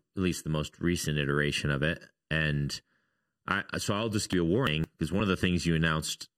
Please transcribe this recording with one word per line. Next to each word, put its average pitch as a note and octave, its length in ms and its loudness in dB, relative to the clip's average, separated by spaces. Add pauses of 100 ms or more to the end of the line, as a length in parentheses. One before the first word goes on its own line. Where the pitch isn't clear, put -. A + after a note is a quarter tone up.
(160)
at G2 60 -2
least F2+ 220 0
the D#2+ 60 -4
most D2+ 300 -4
recent E2 380 0
iteration D2 520 0
of C#2 140 0
it. E2 200 0 (260)
And D2 500 0 (680)
I, F#2+ 160 0 (140)
so - 180 -2
I'll A2 140 -2
just G2+ 200 -2
give F#2 80 2
you F2 60 4
a - 60 2
warning, E2+ 360 2 (140)
'cause D#2 120 -2
one G2+ 120 0
of G2 60 2
the F2+ 80 2
things F2 280 0
you E2 100 4
announced D#2+ 640 0